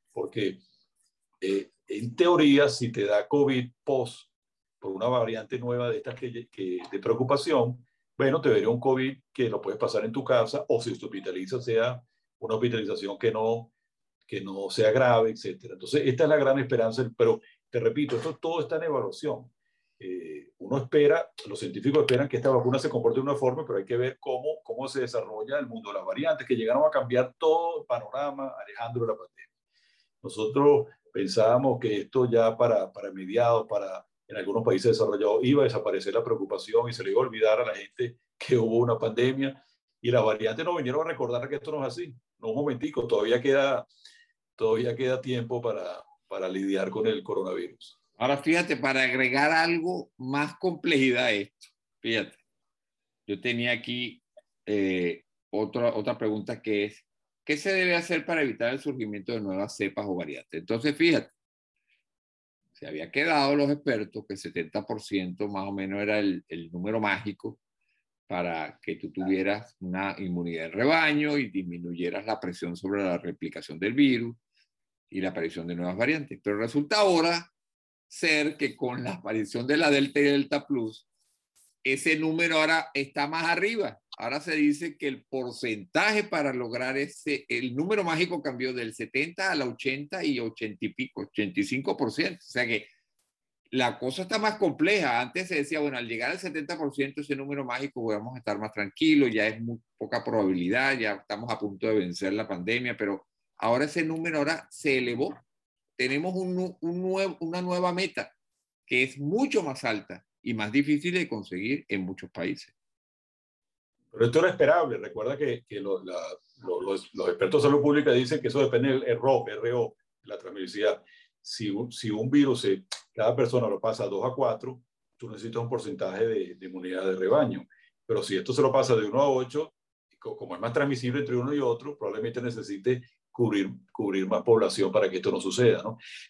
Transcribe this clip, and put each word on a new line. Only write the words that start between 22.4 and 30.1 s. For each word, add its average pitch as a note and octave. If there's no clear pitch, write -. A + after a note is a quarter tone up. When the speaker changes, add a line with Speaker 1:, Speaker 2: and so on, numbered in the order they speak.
Speaker 1:
vacuna B2+
se D3+
comporte A#2
de C3
una C#3+
forma, B2+
pero G2
hay G2
que A#2+
ver B2+
cómo, C3+
cómo C3
se C3
desarrolla A#2
el C3+
mundo A2+
de G2
las F#2
variantes, C3+
que B2
llegaron A#2+
a D#3
cambiar B2+
todo D#3+
el -
panorama, C3+
Alejandro, A#2
de A2
la G#2+
pandemia. -